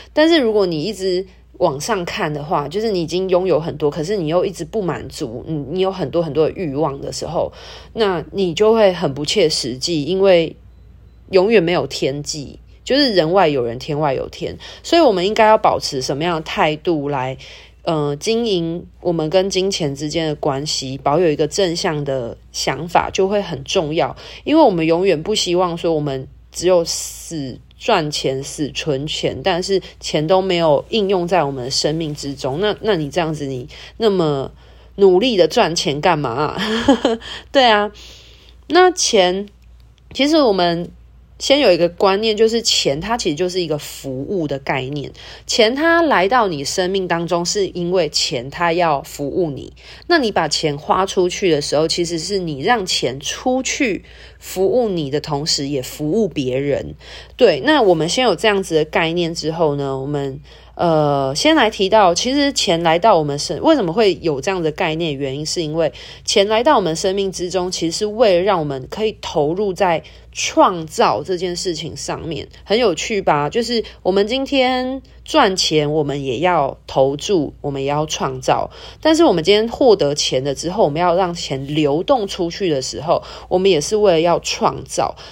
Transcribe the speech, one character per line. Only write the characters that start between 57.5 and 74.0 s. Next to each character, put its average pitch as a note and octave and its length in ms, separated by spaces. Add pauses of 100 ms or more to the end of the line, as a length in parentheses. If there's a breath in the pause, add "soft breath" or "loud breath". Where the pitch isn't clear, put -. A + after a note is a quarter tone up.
那 C#4+ 220
我 F#3+ 100
们 D#3+ 160
先 B3+ 160
有 G#3 100
这 G#3+ 140
样 G3 140
子 E3+ 140
的 D3+ 100
概 E3 260
念 E3+ 220
之 E3+ 180
后 D#3+ 220
呢， C#3 260
我 C3+ 60
们， C#3+ 340 (340 loud breath)
呃， D3 600
先 D#4 180
来 B3 140
提 F#3+ 220
到， G3 240
其 A#3 180
实 C#4+ 180
钱 E3+ 320
来 E3+ 160
到 G3 200
我 D#3 40
们 C#3+ 160
生-， D3 220
为 D#4+ 140
什 B3+ 100
么 E3 80
会 G3 300
有 D3 180
这 G3 100
样 F#3 120
的 D#3 100
概 D#3+ 220
念？ D#3+ 200
原 C3+ 240
因 D3+ 60
是 E3+ 180
因 D3+ 120
为 D#3+ 180 (320 loud breath)
钱 G3+ 240
来 A3 140
到 D4 140
我 A3 40
们 E3 160
生 F#3+ 180
命 G3 160
之 F3 200
中， F3+ 200
其 E3 200
实 - 80
是 G#3+ 80
为 G#3 300
了 E3+ 40
让 F#3+ 180
我 D#3 60
们 C3+ 240
可 - 160
以 G#3+ 160
投 D#3 320
入 F#3+ 220
在 E3+ 280 (360 loud breath)
创 F#3+ 480
造 D#3 360
这 F#3 120
件 F3 220
事 F3 180
情 D#3 220
上 - 320
面。 - 180 (160 loud breath)
很 G#3+ 160
有 G#3+ 160
趣 G3 280
吧？ D3 260
就 A#3 140
是 A#3 200 (200 loud breath)